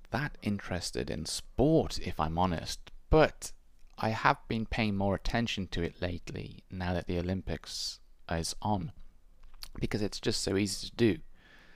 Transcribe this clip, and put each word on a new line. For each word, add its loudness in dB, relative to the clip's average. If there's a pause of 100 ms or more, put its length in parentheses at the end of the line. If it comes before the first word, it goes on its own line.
(120)
that -2
interested -2
in -4
sport, 2
if -2
I'm 0
honest, 0 (180)
but 6 (460)
I 0
have 4 (100)
been 0
paying 2
more 2
attention 0
to 0
it -4
lately -6
now -2
that -2
the 0
Olympics -4 (320)
is -2
on, -2 (880)
because 0
it's -2
just 0
so 2
easy 0
to -14
do. 6 (580)